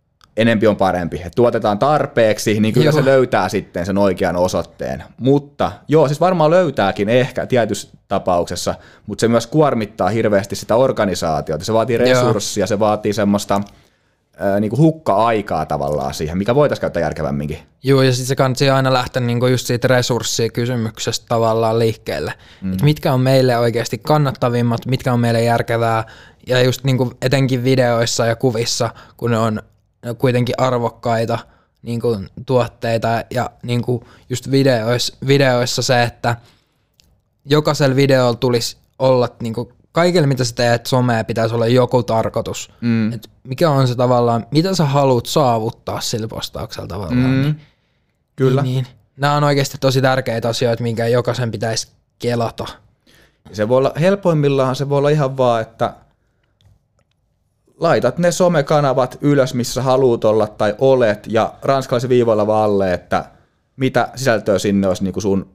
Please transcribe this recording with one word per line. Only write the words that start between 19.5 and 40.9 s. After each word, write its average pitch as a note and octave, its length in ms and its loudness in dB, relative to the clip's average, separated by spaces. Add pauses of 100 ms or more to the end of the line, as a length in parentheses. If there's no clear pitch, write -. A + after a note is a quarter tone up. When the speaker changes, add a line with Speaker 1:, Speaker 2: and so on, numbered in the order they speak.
Speaker 2:
siitä B2 200 -2
resurssikysymyksestä A#2+ 1400 -2
tavallaan A2+ 500 0
liikkeelle. G#2+ 540 -2 (280)
Speaker 1:
Mm. F#2+ 120 -4
Speaker 2:
Et F#2+ 80 -4
mitkä D3+ 320 2
on B2+ 80 2
meille B2+ 360 4
oikeasti A#2 400 -2
kannattavimmat, A#2+ 880 0
mitkä B2+ 280 -2
on A#2+ 60 0
meille A#2 240 2
järkevää, A#2 600 0 (440)
ja B2+ 140 2
just B2+ 220 0
niinku B2+ 380 0
etenkin C3 420 0
videoissa A#2+ 640 2
ja A#2 100 0
kuvissa, A#2 540 -2 (280)
kun A#2 140 -2
ne A2+ 60 0
on A2 240 -2 (560)
kuitenkin B2 400 0
arvokkaita, A#2 840 -2 (420)
niinku, A#2 360 -4 (280)
tuotteita A#2 840 -2
ja, A#2+ 180 -6 (140)
niinku, A#2+ 400 -4 (260)
just B2 220 -8
videois-, A#2+ 640 0 (100)
videoissa C3 540 2
se, A#2+ 220 2
että A#2+ 320 -4 (1080)
jokaisella D3 500 2
videolla C3 400 4
tulisi A#2+ 420 -2 (220)
olla, B2+ 300 2 (120)
niinku, A#2 300 -8 (200)
kaikella E3+ 360 2
mitä C3 160 0
sä A#2+ 120 -6
teet A#2+ 300 0
somea B2 380 0